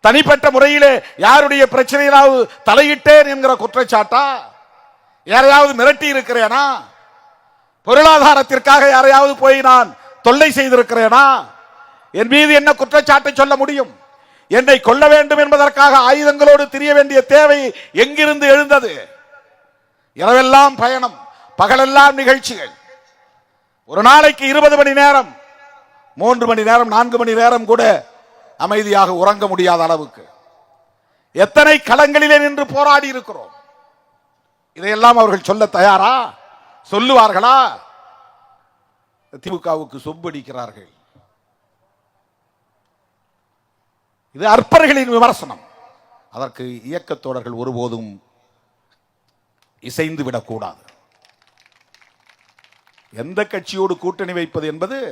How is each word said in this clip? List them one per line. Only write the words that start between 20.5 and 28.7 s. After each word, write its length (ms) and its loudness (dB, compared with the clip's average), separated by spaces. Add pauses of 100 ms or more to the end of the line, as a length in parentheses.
பயணம், 340 -6 (440)
பகலெல்லாம் 600 2
நிகழ்ச்சிகள். 520 -2 (1160)
ஒரு 180 -4
நாளைக்கு 440 4
இருபது 280 2
மணி 200 2
நேரம், 280 2 (920)
மூன்று 280 -2
மணி 180 -2
நேரம், 260 2
நான்கு 260 -2
மணி 200 -4
நேரம் 300 0
கூட 120 0 (840)
அமைதியாக 580 -2